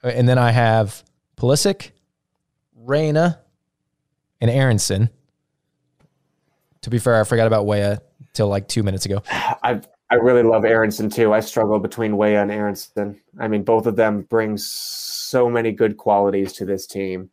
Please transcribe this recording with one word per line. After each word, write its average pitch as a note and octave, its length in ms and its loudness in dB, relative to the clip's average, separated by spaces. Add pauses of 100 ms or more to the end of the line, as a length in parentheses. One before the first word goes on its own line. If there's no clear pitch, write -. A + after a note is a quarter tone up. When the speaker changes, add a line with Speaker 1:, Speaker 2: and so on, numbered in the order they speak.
Speaker 1:
Uh, B2 40 -2
and B2 200 2
then B2+ 100 4
I B2 120 2
have A2+ 520 2 (360)
Pulisic, C#3+ 540 0 (840)
Reyna, D#3 640 0 (1000)
and A#2 100 2
Aronson. A#2 580 0 (1700)
To - 80 -10
be A#2+ 80 0
fair, A#2 220 4
I G#2+ 40 4
forgot A2+ 220 2
about A2 200 2
Weah G#2 340 0 (320)
till, G#2 160 0
like, G2 200 -4
two A#2 140 -2
minutes F#2+ 240 -2
ago. G2 240 -4
Speaker 2:
I, - 500 -4 (300)
I A#2+ 60 2
really B2 280 4
love A2+ 200 4
Aronson A2 460 0
too. A2 220 2
I G#2+ 80 4
struggle G#2+ 400 -2
between G#2+ 360 -4
Weah G#2 260 2
and G2+ 100 -2
Aronson. G#2 680 -6 (200)
I A#2 80 -6
mean, G#2 160 -2
both A2+ 220 2
of A2 100 -2
them G#2+ 260 0
bring A2 340 -2
so - 920 -4
many A2+ 220 0
good G#2+ 240 0
qualities G2+ 580 0
to - 100 -10
this F#2+ 220 -6
team. F#2+ 460 -10